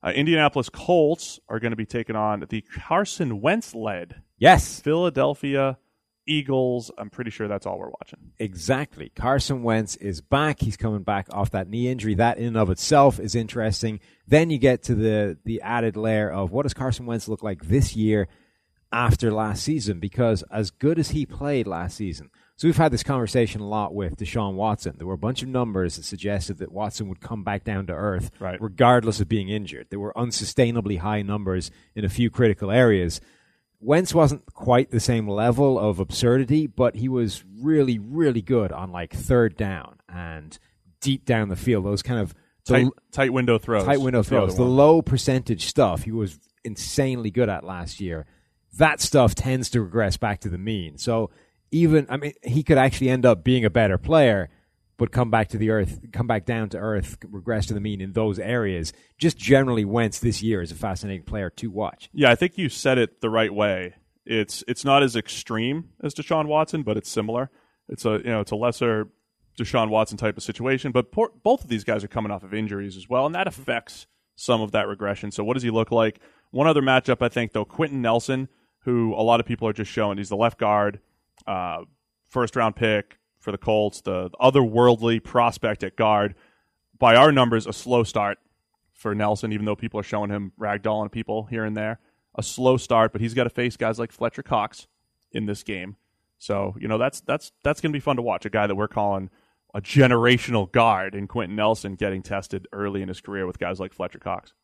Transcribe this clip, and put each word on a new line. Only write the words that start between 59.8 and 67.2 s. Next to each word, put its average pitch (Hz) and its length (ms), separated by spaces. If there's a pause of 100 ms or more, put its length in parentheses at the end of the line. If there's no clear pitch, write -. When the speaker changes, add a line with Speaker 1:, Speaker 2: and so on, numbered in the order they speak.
Speaker 2:
Wentz 107 340
this 113 220
year 107 200
is 82 100
a 80 40
fascinating 95 480
player 101 280
to - 180
watch. 98 440
Speaker 1:
Yeah, 135 180
I 117 40
think 180 220
you 180 120
said 131 280
it 117 240
the 113 80
right 110 240
way. 95 420 (300)
It's, 107 420
it's 123 160
not 139 200
as 120 120
extreme 120 760 (140)
as 147 100
Deshaun 156 340
Watson, 151 360
but 107 140
it's - 120
similar. 113 400 (380)